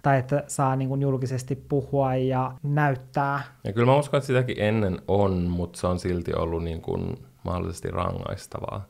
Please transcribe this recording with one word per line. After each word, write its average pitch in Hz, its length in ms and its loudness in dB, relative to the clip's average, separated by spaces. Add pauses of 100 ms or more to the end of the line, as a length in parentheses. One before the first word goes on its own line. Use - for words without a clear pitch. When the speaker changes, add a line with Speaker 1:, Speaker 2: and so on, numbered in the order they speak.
Speaker 1:
tai 139 160 4
että 139 280 0
saa 131 300 0
niinku 135 200 -2
julkisesti 131 600 -2 (120)
puhua 135 460 0
ja 131 380 0 (100)
näyttää. 143 800 0 (240)
Speaker 2:
Ja - 80 -4
kyllä 117 140 4
mä 135 100 8
uskon, 143 220 2
että 135 80 0
sitäkin 127 320 2
ennen 104 400 2 (100)
on, 98 240 4
mut 87 420 0
se - 120 -4
on 90 120 2
silti 87 360 -2
ollut 82 300 -2
niinku 82 340 -4 (460)
mahdollisesti 90 460 -4
rangaistavaa. 90 1000 -6